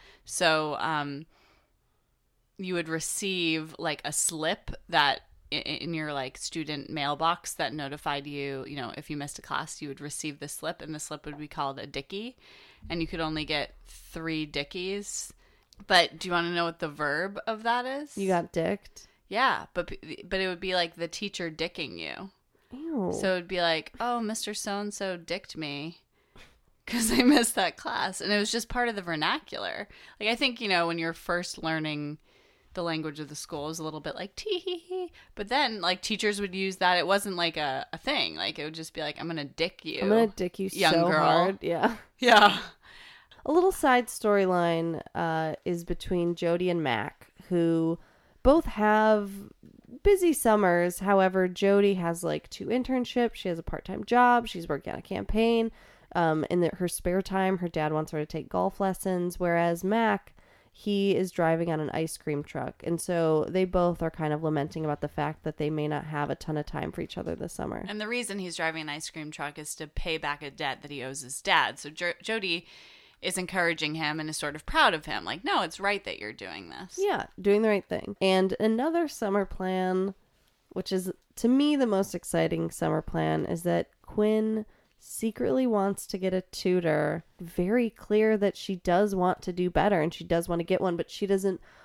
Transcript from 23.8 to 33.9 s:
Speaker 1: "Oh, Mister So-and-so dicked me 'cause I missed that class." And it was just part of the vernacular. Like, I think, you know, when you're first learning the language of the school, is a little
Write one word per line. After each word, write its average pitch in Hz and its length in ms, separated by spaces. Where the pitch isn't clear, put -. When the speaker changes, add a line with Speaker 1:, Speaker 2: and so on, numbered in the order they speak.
Speaker 1:
"Oh, 240 200
Mister 214 340
So-and-so 202 640
dicked 170 380
me 151 420
'cause 226 260
I 247 100
missed 247 340
that 185 200
class." - 440
And 202 120
it 208 60
was 208 140
just 233 160
part 247 200
of 226 80
the 196 60
vernacular. 165 840
Like, 214 80
I 240 80
think, 254 240
you 220 80
know, 170 180
when 170 120
you're 165 140
first - 500
learning 156 560
the 185 80
language 156 380
of 147 80
the 151 60
school, 151 340
is 165 100
a 160 60
little 156 160